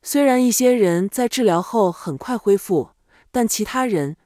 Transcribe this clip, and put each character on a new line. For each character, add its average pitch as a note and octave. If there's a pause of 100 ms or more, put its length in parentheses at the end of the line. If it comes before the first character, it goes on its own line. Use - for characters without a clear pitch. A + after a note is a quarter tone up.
虽 C#4+
然 B3+
一 A#3+
些 B3
人 F#3+
在 B3
治 B3+
疗 F3+
后 G3
很 C#3+
快 B3
恢 G3+
复， D#3+ (400)
但 A#3+
其 G#3
他 C4
人 D#3